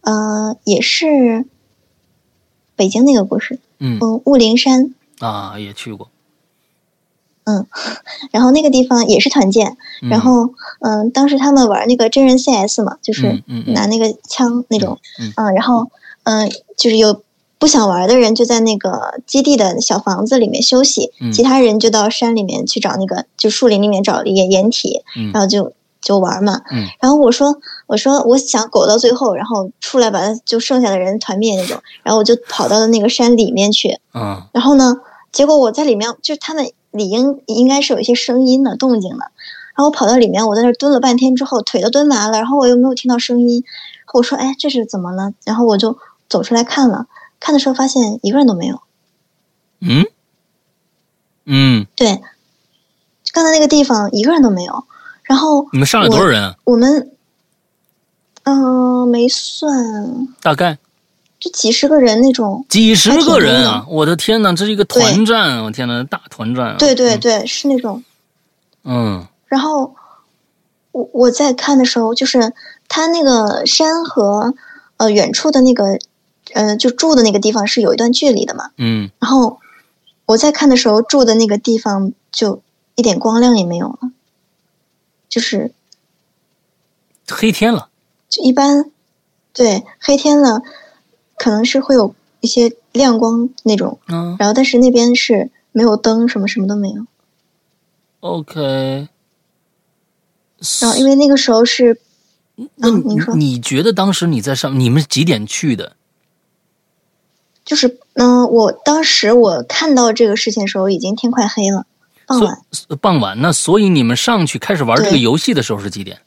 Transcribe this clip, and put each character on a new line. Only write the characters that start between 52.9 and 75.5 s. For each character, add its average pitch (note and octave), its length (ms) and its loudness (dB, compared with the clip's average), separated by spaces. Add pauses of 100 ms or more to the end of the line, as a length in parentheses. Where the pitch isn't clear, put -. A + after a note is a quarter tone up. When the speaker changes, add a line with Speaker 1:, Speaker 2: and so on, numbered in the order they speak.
Speaker 1:
刚 E4 120 0
才 D#4+ 60 2
那 D#4+ 80 2
个 D4+ 80 4
地 D4 160 4
方 G#3+ 300 -2
一 G#3 100 -2
个 B3+ 80 2
人 E4+ 100 2
都 B3+ 80 4
没 F#3 140 -2
有。 - 220 -12 (400)
然 C4 120 0
后 C#4+ 360 0
Speaker 2:
你 C3+ 60 0
们 C3+ 60 2
上 A3 160 0
来 G#3 60 2
多 A3+ 120 4
少 F#3 60 4
人 A2+ 200 2
啊？ F#2 180 -8
Speaker 1:
我， B3 120 2
我 A#3 40 2
们 C4+ 320 2 (1300)
嗯， B3+ 640 2
没 A#3+ 200 2
算。 A#3+ 1000 -4 (140)
Speaker 2:
大 D#3 120 2
概？ D#3+ 240 -2 (600)
Speaker 1:
就 F4 100 -10
几 - 220 -2
十 C#4+ 160 0
个 D4+ 100 4
人 A#3 220 4
那 C4 120 4
种。 A#3 360 -4
Speaker 2:
几 A3 260 4
十 G3 160 2 (120)
个 D#4 160 4
人 C#3+ 180 2
啊！ - 0 -
Speaker 1:
还 B2+ 60 2
挺 - 20 2
多 A2+ 80 0
的。 - 160 -6
Speaker 2:
我 D#3 180 0
的 E3+ 100 0
天 G#3+ 260 -2
哪， F#3+ 120 2
这 F3 100 -4
是 G#3+ 80 -2
一 G#3+ 40 -4
个 G3 80 0
团 A3+ 420 2
战 G#3 240 0
啊， B2+ 60 -2
Speaker 1:
对。 A2+ 80 -6
Speaker 2:
我 A2 60 -8
天 B2 180 -6
哪， A#2+ 160 -4
大 D3+ 160 -10 (100)
团 A#2 240 -6
战 B2+ 140 -4
啊。 G#2 100 -10
Speaker 1:
对， C#4+ 160 4
对， A#3+ 220 0
Speaker 2:
嗯。 G#3 40 -6
Speaker 1:
对， A3 260 -2
是 - 220 -6
那 C4+ 100 0
种。 A#3 240 -8 (840)
Speaker 2:
嗯。 A2 420 -4 (200)
Speaker 1:
然 C4+ 140 -2
后， C#4+ 340 -4 (1000)
我， B3 200 -8
我 A#3+ 180 4
在 C#4 220 0
看 C4+ 260 0
的 B3+ 60 4
时 B3 140 -2
候， A3+ 160 -2
就 C4 120 -2
是 A#3+ 260 0 (360)
它 D#4+ 180 -4
那 E4+ 160 0
个 A3+ 440 0
山 D#4+ 380 0
和， G#3 500 -2 (440)
呃， A3 120 2
远 G3+ 220 0
处 D#4 180 -2